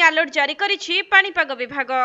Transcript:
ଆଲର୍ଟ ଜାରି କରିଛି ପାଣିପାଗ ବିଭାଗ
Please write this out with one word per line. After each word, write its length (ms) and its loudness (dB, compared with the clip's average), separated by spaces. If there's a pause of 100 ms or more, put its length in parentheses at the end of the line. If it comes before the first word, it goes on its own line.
ଆଲର୍ଟ 300 2
ଜାରି 220 0
କରିଛି 500 -4
ପାଣିପାଗ 500 2
ବିଭାଗ 360 -8 (140)